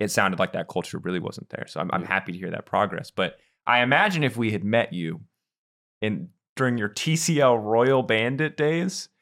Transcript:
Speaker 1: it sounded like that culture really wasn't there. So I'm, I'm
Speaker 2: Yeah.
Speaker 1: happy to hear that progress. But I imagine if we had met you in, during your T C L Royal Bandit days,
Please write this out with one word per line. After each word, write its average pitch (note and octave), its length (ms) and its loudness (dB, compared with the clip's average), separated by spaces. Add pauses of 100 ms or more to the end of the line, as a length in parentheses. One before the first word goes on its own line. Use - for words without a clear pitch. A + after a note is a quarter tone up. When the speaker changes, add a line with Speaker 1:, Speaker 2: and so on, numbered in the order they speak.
Speaker 1:
it G#2 100 -2
sounded F#2+ 260 2
like F#2 140 0
that E2+ 160 -6
culture - 300 -6
really F2+ 240 -4
wasn't - 300 -10
there. - 160 -10
So - 120 -8
I'm, F2 140 -4
I'm F2+ 80 0
Speaker 2:
Yeah. F2 60 -8
Speaker 1:
happy F#2+ 260 -2
to F2 40 -10
hear F#2 140 -8
that - 140 -8
progress. G2 440 -2
But - 300 -2 (260)
I A#2+ 140 4
imagine D3+ 460 2
if A2+ 100 -2
we A2+ 160 0
had G2 140 -4
met A2+ 260 2
you E2+ 300 -6 (800)
in, G#2+ 260 -2 (300)
during B2+ 200 2
your G#2 120 -2
T - 260 -2
C D#3+ 240 0
L B2+ 180 6
Royal A#2 460 4
Bandit B2+ 540 0
days, E3 500 0 (140)